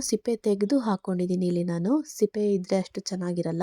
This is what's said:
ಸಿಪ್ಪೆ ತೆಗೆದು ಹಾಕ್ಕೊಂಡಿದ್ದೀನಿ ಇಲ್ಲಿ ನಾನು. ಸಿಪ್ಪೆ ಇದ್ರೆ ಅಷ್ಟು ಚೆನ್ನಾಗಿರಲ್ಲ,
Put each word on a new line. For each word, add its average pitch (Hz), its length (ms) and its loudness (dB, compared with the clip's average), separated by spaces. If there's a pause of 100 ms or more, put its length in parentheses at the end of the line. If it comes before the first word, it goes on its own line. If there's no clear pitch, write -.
ಸಿಪ್ಪೆ 233 360 -2
ತೆಗೆದು 208 420 2
ಹಾಕ್ಕೊಂಡಿದ್ದೀನಿ 185 680 0
ಇಲ್ಲಿ 175 180 0
ನಾನು. 175 380 0
ಸಿಪ್ಪೆ 208 500 0
ಇದ್ರೆ 190 240 0
ಅಷ್ಟು 190 240 -4
ಚೆನ್ನಾಗಿರಲ್ಲ, 175 640 -4